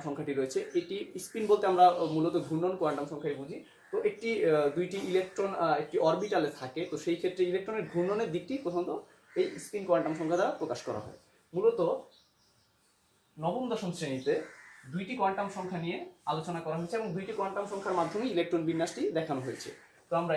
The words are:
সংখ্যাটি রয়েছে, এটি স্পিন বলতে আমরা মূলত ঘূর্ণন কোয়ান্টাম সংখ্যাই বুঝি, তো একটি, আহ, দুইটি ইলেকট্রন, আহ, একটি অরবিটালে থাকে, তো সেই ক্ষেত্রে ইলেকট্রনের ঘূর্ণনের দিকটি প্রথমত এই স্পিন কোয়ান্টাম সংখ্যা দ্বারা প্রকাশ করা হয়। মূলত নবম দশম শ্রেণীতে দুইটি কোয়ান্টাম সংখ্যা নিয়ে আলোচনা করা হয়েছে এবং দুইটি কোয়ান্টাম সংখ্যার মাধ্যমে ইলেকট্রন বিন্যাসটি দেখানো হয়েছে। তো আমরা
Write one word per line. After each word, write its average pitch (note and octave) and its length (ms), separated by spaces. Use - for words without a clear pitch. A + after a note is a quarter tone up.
সংখ্যাটি C#3+ 280
রয়েছে, C3 260
এটি G3 180
স্পিন G#3+ 280
বলতে G3+ 200
আমরা F3+ 180
মূলত D#3+ 200
ঘূর্ণন E3+ 300
কোয়ান্টাম D3 340
সংখ্যাই D3 300
বুঝি, D3 160
তো G3 60
একটি, A3+ 200
আহ, D3+ 220
দুইটি F3+ 200
ইলেকট্রন, F#3 440
আহ, D#3+ 280
একটি - 120
অরবিটালে F3 420
থাকে, C3 220
তো D#3 120
সেই E3+ 180
ক্ষেত্রে F3+ 200
ইলেকট্রনের F#3+ 400
ঘূর্ণনের F#3+ 440
দিকটি F3 180
প্রথমত F3 260
এই F#3 60
স্পিন G3+ 240
কোয়ান্টাম D#3+ 320
সংখ্যা E3 200
দ্বারা A#3+ 220
প্রকাশ A#2+ 260
করা G#2+ 180
হয়। - 140
মূলত A3 240
নবম G3+ 280
দশম G3+ 260
শ্রেণীতে C#3 360
দুইটি F#3+ 260
কোয়ান্টাম G3 360
সংখ্যা F3+ 300
নিয়ে F3 120
আলোচনা D#3+ 340
করা D#3 140
হয়েছে E3+ 200
এবং A3 160
দুইটি G3 220
কোয়ান্টাম G3 340
সংখ্যার G3 280
মাধ্যমে F3+ 340
ইলেকট্রন E3+ 360
বিন্যাসটি D#3+ 320
দেখানো D#3 280
হয়েছে। - 240
তো - 140
আমরা E3 160